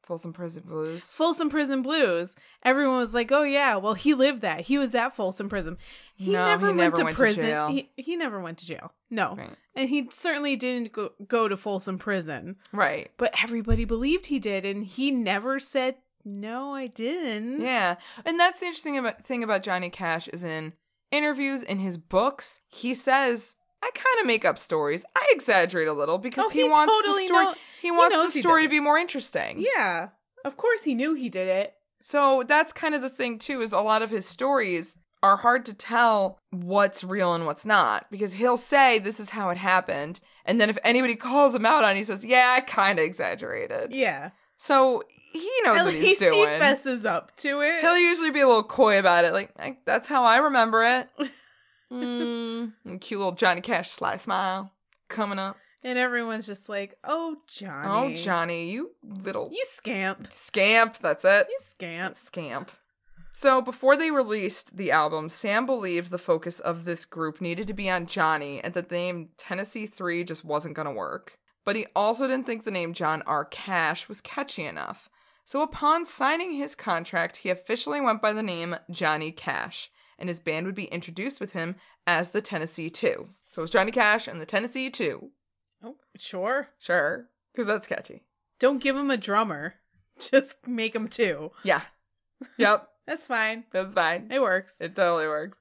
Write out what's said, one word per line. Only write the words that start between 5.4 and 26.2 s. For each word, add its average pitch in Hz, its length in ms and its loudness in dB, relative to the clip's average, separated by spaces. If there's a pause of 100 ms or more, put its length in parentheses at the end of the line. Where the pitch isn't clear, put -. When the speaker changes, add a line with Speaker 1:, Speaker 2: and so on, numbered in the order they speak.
Speaker 2:
Prison." 175 260 -6 (400)
He 190 160 -4
Speaker 1:
No, 180 140 2
Speaker 2:
never 196 220 2
Speaker 1:
he 392 40 2
Speaker 2:
went 175 60 0
Speaker 1:
never 170 180 4
Speaker 2:
to - 80 2
Speaker 1:
went - 140 -4
to 262 60 4
Speaker 2:
prison. 214 200 2
Speaker 1:
jail. 151 240 0
Speaker 2:
He, 277 260 -4
he 311 220 -8
never 247 240 -6
went 170 180 -10
to 170 80 -16
jail. 170 280 -14 (160)
No. 190 260 -4
Speaker 1:
Right. - 180 -16 (200)
Speaker 2:
And 262 160 -2
he 277 200 -2
certainly 294 460 -2
didn't 240 360 -4
go, 208 180 -8 (160)
go 226 200 0
to 202 120 -4
Folsom 190 400 -6
Prison. 175 580 -6 (160)
Speaker 1:
Right. - 460 0
Speaker 2:
But 240 240 -2
everybody 226 420 0
believed 262 420 -2
he 285 120 -2
did, 196 260 -4
and 196 180 -6
he 254 280 -4
never 240 500 -2
said, 262 360 -2 (280)
"No, 226 500 -10
I 269 120 -8
didn't." 240 720 -6
Speaker 1:
Yeah. 220 360 0 (280)
And 330 160 -2
that's 359 200 4
the 359 60 -6
interesting 302 300 -4
about, 240 260 -4
thing 240 220 -6
about 202 180 -2
Johnny 180 280 -4
Cash 170 380 -6
is 175 140 -10
in 160 300 -8 (380)
interviews, 277 520 0
in 196 180 -6
his 185 180 -6
books, 233 720 0
he 247 240 -6
says, 262 640 2 (260)
"I 494 120 -4
kinda 466 320 2
make 220 200 2
up 165 100 2
stories. 156 480 0 (100)
I 587 180 2
exaggerate 180 560 4
a 151 40 -2
little 147 240 0
because 254 300 0